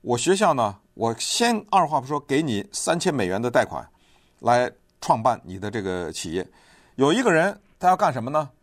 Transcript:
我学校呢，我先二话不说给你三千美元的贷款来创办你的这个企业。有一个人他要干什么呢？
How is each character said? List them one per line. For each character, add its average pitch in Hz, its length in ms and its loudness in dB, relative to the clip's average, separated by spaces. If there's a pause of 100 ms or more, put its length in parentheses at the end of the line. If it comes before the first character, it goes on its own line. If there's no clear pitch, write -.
我 120 180 -2
学 170 160 2
校 190 200 4
呢， 107 220 0 (180)
我 113 260 -2
先 233 500 0
二 185 160 4
话 147 140 -2
不 123 60 -12
说 147 120 -4
给 139 240 0
你 104 300 -4
三 - 260 -2
千 165 160 -2
美 107 140 0
元 95 120 -2
的 120 80 -2
贷 120 160 2
款 71 240 -12 (520)
来 123 280 2 (320)
创 127 220 0
办 117 220 2
你 90 120 -12
的 98 140 -6
这 107 100 -4
个 90 300 -4
企 82 220 -10
业。 90 120 -2 (520)
有 139 160 4
一 240 100 2
个 233 100 4
人 170 240 2 (220)
他 - 80 0
要 185 100 4
干 185 160 2
什 123 100 -6
么 117 60 -8
呢？ 147 220 -2 (120)